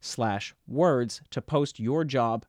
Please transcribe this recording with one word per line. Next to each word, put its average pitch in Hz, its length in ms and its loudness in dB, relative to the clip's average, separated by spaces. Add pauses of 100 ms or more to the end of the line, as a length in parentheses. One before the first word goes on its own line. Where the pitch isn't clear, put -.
slash 107 540 -4 (140)
words 131 520 2 (100)
to - 120 -6
post 143 380 -2
your 143 240 0
job 117 440 0